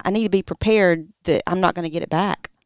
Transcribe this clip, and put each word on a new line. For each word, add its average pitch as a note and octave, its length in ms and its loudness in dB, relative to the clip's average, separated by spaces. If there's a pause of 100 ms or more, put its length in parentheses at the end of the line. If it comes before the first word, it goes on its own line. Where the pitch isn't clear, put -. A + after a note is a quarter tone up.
I A3+ 60 -2
need A3 120 0
to G#3 60 -2
be F#3+ 140 2
prepared F3+ 640 2 (160)
that D#3+ 220 2
I'm F#3 120 0
not F3+ 160 2
gonna E3+ 140 -6
get D#3+ 140 -6
it - 60 -8
back. F3+ 400 -2 (160)